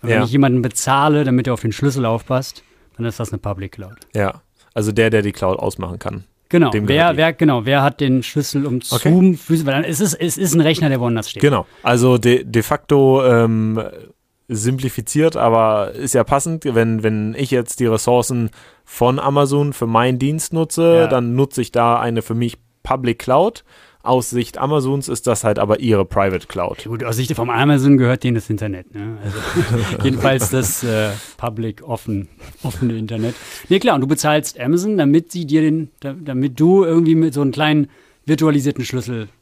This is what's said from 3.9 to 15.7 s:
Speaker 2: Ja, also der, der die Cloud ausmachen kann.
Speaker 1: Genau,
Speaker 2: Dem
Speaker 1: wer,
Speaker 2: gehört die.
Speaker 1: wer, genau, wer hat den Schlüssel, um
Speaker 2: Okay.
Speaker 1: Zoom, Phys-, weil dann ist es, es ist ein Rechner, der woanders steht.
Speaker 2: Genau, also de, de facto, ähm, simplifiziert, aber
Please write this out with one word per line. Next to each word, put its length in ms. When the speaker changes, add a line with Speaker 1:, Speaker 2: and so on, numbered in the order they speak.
Speaker 2:
Ja, 260
also 160
der, 200
der 120
die 100
Cloud 260
ausmachen 400
kann. 260
Speaker 1:
Genau, 220
Speaker 2:
Dem 180
Speaker 1:
wer, 80
Speaker 2:
gehört 160
die. 60
Speaker 1:
wer, 140
genau, 320
wer 180
hat 180
den 240
Schlüssel, 420
um 140
Speaker 2:
Okay. 180
Speaker 1:
Zoom, 280
Phys-, 300
weil 80
dann 100
ist 160
es, 140
es 220
ist 160
ein 80
Rechner, 280
der 100
woanders 320
steht. 120
Speaker 2:
Genau, 220
also 340
de, 240
de 200
facto, 600
ähm, 560
simplifiziert, 880
aber 560